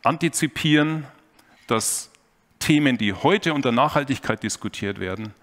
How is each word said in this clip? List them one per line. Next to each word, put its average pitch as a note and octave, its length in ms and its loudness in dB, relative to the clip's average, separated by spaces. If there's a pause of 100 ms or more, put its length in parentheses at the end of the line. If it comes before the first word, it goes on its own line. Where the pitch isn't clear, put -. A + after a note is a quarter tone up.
antizipieren, D#3 1040 0 (600)
dass - 460 -2 (480)
Themen, D3 400 4
die G#2 140 0
heute E3 420 2
unter C3 160 0
Nachhaltigkeit C3 720 0
diskutiert G2+ 560 -6
werden, G#2 420 -8